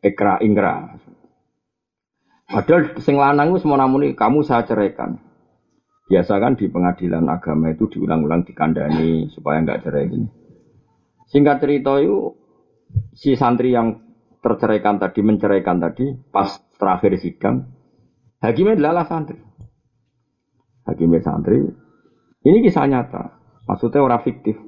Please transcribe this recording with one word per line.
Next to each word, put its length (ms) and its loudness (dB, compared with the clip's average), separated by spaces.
Ikra, 400 0
ingkra. 560 -2
Padahal 560 2
sing 160 2
lanang 320 4
wis 160 -2
mau 80 2
namuni, 400 2
"Kamu 240 2
saya 240 0
ceraikan." 560 -4
Biasa 320 2
kan 160 2
di 160 -2
pengadilan 560 -2
agama 480 -2
itu 160 -2
diulang-ulang 560 -2
dikandani 880 -2
supaya 320 -4
nggak 240 -4
cerai 160 -2
gini. 240 -6
Singkat 320 4
cerita 320 0
itu, 400 -2
si 160 0
santri 400 2
yang 320 -2
terceraikan 560 0
tadi, 240 -2
menceraikan 560 2
tadi, 320 -4
pas 320 -4
terakhir 400 0
sidang, 560 -6
hakimnya 400 0
adalah 320 0
santri. 320 -8
Hakimnya 400 0
santri, 400 0
ini 160 6
kisah 240 2
nyata, 560 -4
maksudnya 400 0
orang 160 2
fiktif. 460 -6